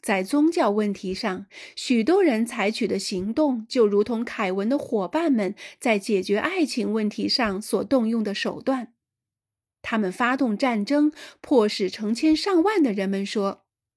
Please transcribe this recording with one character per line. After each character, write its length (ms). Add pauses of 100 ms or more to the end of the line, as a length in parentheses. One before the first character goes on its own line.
在 240
宗 260
教 200
问 220
题 220
上， 320 (300)
许 260
多 220
人 200
采 280
取 160
的 100
行 340
动 360
就 180
如 160
同 220
凯 260
文 180
的 80
伙 300
伴 260
们 220 (240)
在 180
解 240
决 180
爱 280
情 260
问 160
题 200
上 340
所 220
动 240
用 160
的 100
手 260
段。 340 (880)
他 180
们 120
发 260
动 220
战 260
争， 280 (280)
迫 280
使 200
成 240
千 240
上 280
万 180
的 100
人 160
们 160
说 380 (340)